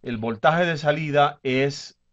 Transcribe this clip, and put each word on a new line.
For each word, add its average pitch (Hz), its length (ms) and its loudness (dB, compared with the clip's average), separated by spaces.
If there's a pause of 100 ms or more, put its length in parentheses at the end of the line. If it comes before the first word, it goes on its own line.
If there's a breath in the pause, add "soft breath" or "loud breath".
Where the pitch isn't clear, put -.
el 120 160 -8
voltaje 151 480 2
de 165 120 -2
salida 147 640 0
es 139 560 -2 (140)